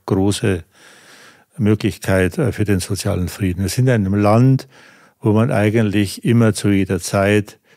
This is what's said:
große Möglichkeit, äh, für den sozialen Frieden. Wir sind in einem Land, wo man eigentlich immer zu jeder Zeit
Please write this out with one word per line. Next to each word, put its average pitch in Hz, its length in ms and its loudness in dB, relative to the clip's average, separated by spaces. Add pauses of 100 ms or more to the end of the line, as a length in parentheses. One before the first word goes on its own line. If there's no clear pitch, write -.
große 98 560 -2 (960)
Möglichkeit, 95 800 0
äh, 117 140 -2
für 107 120 -4
den 98 160 0
sozialen 92 480 -4
Frieden. 90 340 -4
Wir 95 60 -2
sind 127 200 0
in 127 60 2
einem 98 200 0
Land, 113 540 2 (520)
wo 110 120 0
man 110 180 2
eigentlich 104 720 0
immer 113 300 4
zu - 140 -2
jeder 95 320 0
Zeit 101 580 0 (180)